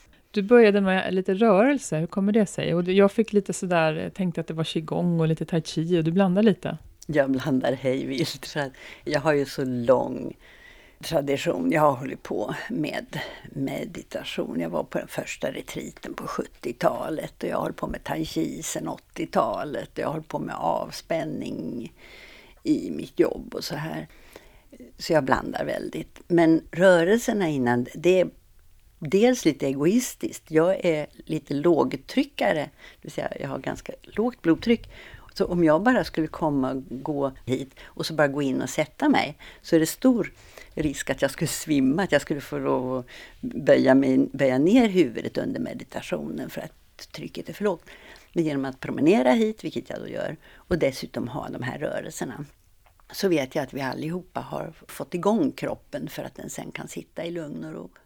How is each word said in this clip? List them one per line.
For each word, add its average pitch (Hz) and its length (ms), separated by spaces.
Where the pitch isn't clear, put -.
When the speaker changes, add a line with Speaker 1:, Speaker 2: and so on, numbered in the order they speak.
Speaker 1:
Du 208 120
började 208 380
med 190 340
lite 190 200
rörelse, 220 640
hur 165 80
kommer 196 260
det 208 140
sig? - 280
Och 175 100
det, 185 80
jag 196 200
fick - 200
lite 202 200
sådär, 165 440
eh, 180 120
tänkte 170 320
att 160 60
det 160 80
var 160 100
qigong 165 560
och 160 80
lite 160 180
tai 160 160
chi 165 360
och 160 60
du 165 80
blandar 190 300
lite. 190 360
Speaker 2:
Jag 143 240
blandar 131 420
hej 135 340
vilt, 135 400
för - 140
att 135 120
jag 147 160
har 151 120
ju 143 120
så 135 200
lång 123 720
tradition. 143 720
Jag 151 80
har 151 120
hållit 131 300
på - 320
med - 480
meditation. - 1080
Jag 165 100
var 165 140
på - 140
den - 100
första - 440
retreaten - 640
på - 120
sjuttiotalet - 1160
och 175 60
jag - 80
har - 60
hållit - 140
på 160 100
med - 180
tai 156 200
chi 156 380
sedan - 260
åttiotalet 139 1040
och - 60
jag - 80
har 139 60
hållit 156 160
på 147 100
med - 160
avspänning - 1400
i - 280
mitt - 300
jobb - 340
och - 100
så - 120
här. 156 320
Så - 140
jag 151 120
blandar - 400
väldigt. - 640
Men 165 340
rörelserna 190 760
innan, 123 460
det 180 260
är 170 80
dels 208 460
lite 143 220
egoistiskt. 160 840
Jag 160 340
är 156 220
lite - 300
lågtryckare, 165 1000
det - 380
vill 156 100
säga - 280
jag 139 80
har 139 100
ganska - 340
lågt 240 400
blodtryck. 190 480
Så 196 120
om 175 180
jag 156 180
bara 226 220
skulle 160 220
komma 143 440
och 131 120
gå 139 300
hit 131 280
och - 220
så 160 80
bara 151 140
gå 139 140
in 131 200
och 127 80
sätta - 380
mig, - 300
så - 140
är 156 40
det 160 60
stor 233 460
risk 151 360
att 135 120
jag 139 80
skulle - 180
svimma, 143 540
att 175 100
jag 143 100
skulle 147 180
få 143 180
lov 131 400
att 123 80
böja 131 540
mig, 135 380
böja 131 260
ner 220 300
huvudet 156 500
under - 220
meditationen - 920
för - 100
att - 520
trycket 156 360
är 175 40
för 202 120
lågt. 180 200
Men 170 120
genom 139 200
att 135 160
promenera 220 520
hit, 220 320
vilket - 260
jag - 100
då - 80
gör, - 280
och - 240
dessutom 131 500
ha 123 200
de 120 140
här 131 160
rörelserna, 143 640
så - 160
vet 143 260
jag 156 80
att - 120
vi 139 60
allihopa 139 600
har 143 320
fått - 260
igång 180 380
kroppen - 560
för 151 140
att - 120
den - 160
sen - 220
kan 151 160
sitta - 360
i 170 60
lugn 160 340
och 156 100
ro. 175 160